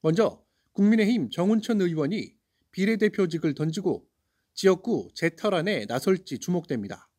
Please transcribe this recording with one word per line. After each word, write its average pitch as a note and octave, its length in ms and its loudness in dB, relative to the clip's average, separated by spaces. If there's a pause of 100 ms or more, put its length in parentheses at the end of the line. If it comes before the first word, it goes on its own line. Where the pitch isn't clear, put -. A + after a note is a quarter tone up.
먼저 E3+ 420 0 (300)
국민의힘 G#3 560 2
정운천 G#3+ 500 0
의원이 E3 560 -2 (360)
비례대표직을 F#3 840 0
던지고 D#3 500 -4 (480)
지역구 F#3 600 0
재탈환에 F3 720 -2
나설지 F3+ 540 -2
주목됩니다. B2+ 800 -6